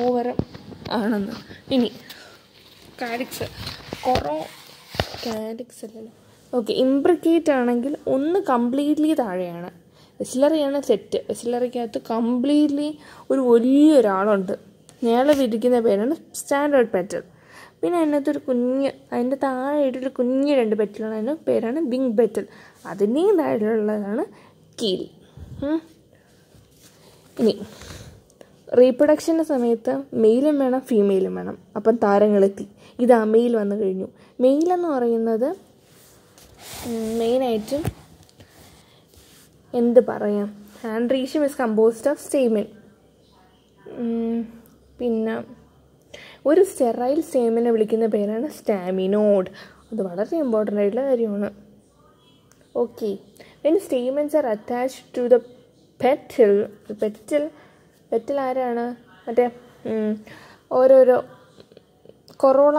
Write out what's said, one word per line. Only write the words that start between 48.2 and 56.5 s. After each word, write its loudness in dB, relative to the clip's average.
സ്റ്റാമിനോഡ്. 0
അത് -8
വളരെ -6
ഇമ്പോർട്ടൻ്റ് -2
ആയിട്ടുള്ള 0
കാര്യമാണ്. -2
Okay, -6
when 2
stamens -2
are 0
attached -6
to -2
the 8
petal, 4